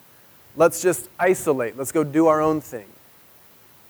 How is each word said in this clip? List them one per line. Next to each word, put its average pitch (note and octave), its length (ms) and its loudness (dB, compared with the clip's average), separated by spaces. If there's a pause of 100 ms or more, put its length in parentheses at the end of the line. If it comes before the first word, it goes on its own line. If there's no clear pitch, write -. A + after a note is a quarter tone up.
(560)
Let's E3 260 2
just F3+ 260 -2 (100)
isolate. C#3+ 580 0
Let's C3+ 160 -8
go D#3+ 100 0
do D3+ 240 2
our D#3 140 4
own D#3 200 0
thing. G#2+ 260 -16 (1040)